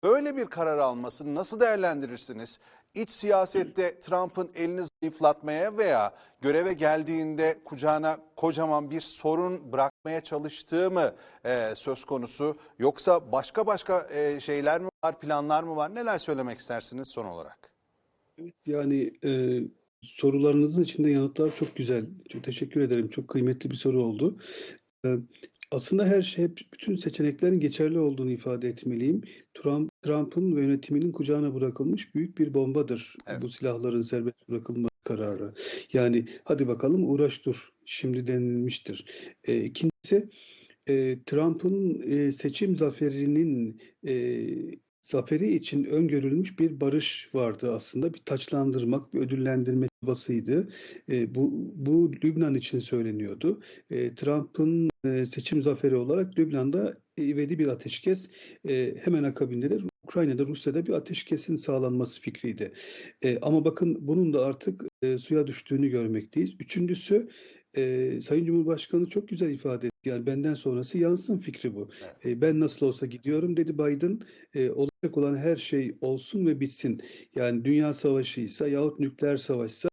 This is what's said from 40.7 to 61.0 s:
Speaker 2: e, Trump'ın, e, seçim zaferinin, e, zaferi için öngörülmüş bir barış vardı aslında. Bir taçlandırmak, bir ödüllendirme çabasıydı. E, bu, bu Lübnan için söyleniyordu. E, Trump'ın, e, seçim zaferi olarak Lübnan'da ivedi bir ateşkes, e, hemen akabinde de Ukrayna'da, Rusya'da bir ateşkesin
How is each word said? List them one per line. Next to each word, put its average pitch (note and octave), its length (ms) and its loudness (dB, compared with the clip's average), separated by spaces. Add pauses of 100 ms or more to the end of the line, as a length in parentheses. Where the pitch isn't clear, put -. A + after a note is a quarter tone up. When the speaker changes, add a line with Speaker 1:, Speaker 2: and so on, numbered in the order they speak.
Speaker 2:
e, C3 380 2
Trump'ın, E3 840 2
e, C#3+ 220 4
seçim F3 440 0
zaferinin, C#3+ 1040 0 (240)
e, A#2+ 400 -2 (560)
zaferi D#3+ 520 0
için C#3+ 300 0
öngörülmüş D3+ 760 2
bir D#3 220 2
barış C#3+ 540 0
vardı A#2+ 400 0
aslında. C#3+ 400 -2
Bir - 40 -16
taçlandırmak, C3+ 960 0
bir - 60 0
ödüllendirme B2+ 680 0 (140)
çabasıydı. B2 640 0 (420)
E, A#2+ 240 0
bu, C3 160 2 (240)
bu D#3 380 4 (120)
Lübnan D#3 300 2
için B2+ 240 -2
söyleniyordu. A2+ 840 -2 (280)
E, B2 240 -2
Trump'ın, D#3 760 2 (140)
e, C3 220 2
seçim C3+ 360 -2
zaferi C3+ 340 4
olarak D#3+ 420 0
Lübnan'da D#3 600 2 (200)
ivedi D3 400 0
bir D#3 80 4
ateşkes, F#3 600 -2 (400)
e, B2+ 260 0 (100)
hemen E3 180 4
akabinde C3+ 480 0
de G#3+ 80 2 (260)
Ukrayna'da, C#3 420 2
Rusya'da D3+ 400 -2
bir E3 60 -2
ateşkesin D#3+ 640 -4